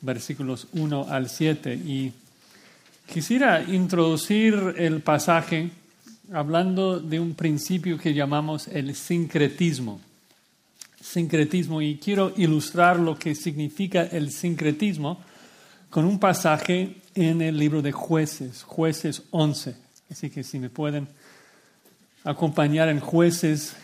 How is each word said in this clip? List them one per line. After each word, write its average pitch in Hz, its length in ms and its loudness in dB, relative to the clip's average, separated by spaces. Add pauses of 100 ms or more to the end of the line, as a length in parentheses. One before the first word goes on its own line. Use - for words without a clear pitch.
versículos 131 720 -6
uno 147 340 -2
al 131 220 -4
siete. 151 440 0
Y 135 380 -6 (1000)
quisiera 220 520 2
introducir 185 1120 2
el 160 240 0
pasaje 165 680 2 (600)
hablando 180 680 0
de 160 200 -4
un 170 140 -4
principio 160 640 -2
que 160 160 -2
llamamos 147 560 -2
el 139 260 -6
sincretismo. 147 1040 0 (1040)
Sincretismo, 160 800 0
y 151 160 -2
quiero 190 400 0
ilustrar 170 640 4
lo 160 180 2
que 156 160 -4
significa 160 680 -2
el 170 280 -2
sincretismo 160 880 -2 (680)
con 156 160 2
un 190 140 2
pasaje 180 800 2 (160)
en 165 260 2
el 160 160 0
libro 151 240 2
de 143 100 0
Jueces, 151 720 -2
Jueces 160 680 -2
once. 147 460 0 (340)
Así 151 180 -10
que 135 160 -10
si 143 140 -10
me 127 100 -8
pueden 147 400 -4 (1120)
acompañar 151 680 2
en 147 100 0
Jueces, 165 840 2